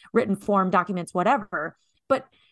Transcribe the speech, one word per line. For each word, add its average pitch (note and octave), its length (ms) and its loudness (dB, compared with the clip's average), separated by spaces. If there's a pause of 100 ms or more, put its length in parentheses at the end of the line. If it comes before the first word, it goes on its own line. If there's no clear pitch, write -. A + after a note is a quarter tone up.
(120)
written G#3+ 240 2
form, F#3+ 340 0
documents, F3+ 440 -2
whatever. F3+ 640 -2 (320)
But - 180 -2 (240)